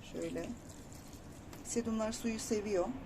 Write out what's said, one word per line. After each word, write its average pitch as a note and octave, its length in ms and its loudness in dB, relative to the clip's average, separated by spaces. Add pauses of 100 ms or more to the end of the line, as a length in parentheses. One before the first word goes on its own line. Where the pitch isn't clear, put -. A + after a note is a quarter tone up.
(120)
Şöyle. E3 380 -2 (1120)
Sedumlar A3 480 2
suyu A3+ 280 2
seviyor. G#3 460 4 (200)